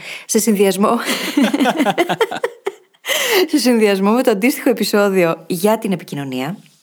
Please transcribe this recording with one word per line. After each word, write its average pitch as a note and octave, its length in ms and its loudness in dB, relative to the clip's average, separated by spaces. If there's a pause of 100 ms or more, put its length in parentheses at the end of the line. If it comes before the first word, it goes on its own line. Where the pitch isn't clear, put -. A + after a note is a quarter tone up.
(260)
σε A3+ 120 0
συνδυασμό, G3+ 500 2 (1400)
<laughs> - 1200 -4
σε D4+ 80 2
συνδυασμό G#3+ 520 2
με B3 120 2
το C4 80 2
αντίστοιχο A#3+ 400 0
επεισόδιο G3 760 0
για G#3 320 0
την A3 140 -4
επικοινωνία. C#3+ 640 -6 (260)